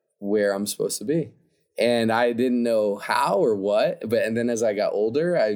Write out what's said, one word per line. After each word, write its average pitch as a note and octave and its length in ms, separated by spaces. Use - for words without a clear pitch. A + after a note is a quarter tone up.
where G2+ 360
I'm G2+ 120
supposed - 320
to G#2 60
be." C#3+ 260
And A#2 320
I A#2+ 220
didn't A#2+ 300
know G#2+ 340
how C3+ 400
or C3+ 180
what, G#2+ 540
but, A2 160
and A2+ 120
then A#2 140
as A2+ 140
I A2 80
got G2+ 200
older, C#3+ 460
I G#2+ 180